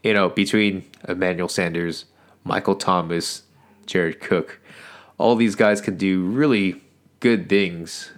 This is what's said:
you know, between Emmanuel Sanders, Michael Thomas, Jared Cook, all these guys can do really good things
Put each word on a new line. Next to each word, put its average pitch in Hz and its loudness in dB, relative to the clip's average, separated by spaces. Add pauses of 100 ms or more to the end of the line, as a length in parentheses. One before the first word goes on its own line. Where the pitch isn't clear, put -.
you 113 2
know, 98 4
between 101 0 (240)
Emmanuel 90 -2
Sanders, 85 -4 (380)
Michael 95 -2
Thomas, 85 -2 (420)
Jared 82 -2
Cook, - -4 (580)
all 113 4
these 110 2
guys 104 4
can 98 -4
do 95 0
really 107 0 (400)
good 107 2
things 87 -2